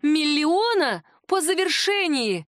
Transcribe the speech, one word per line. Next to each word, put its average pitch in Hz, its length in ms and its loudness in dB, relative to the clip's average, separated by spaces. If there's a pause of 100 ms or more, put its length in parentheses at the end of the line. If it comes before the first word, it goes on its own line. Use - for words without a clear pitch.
миллиона 302 1000 0 (240)
по 381 140 0
завершении! 320 1040 -2 (120)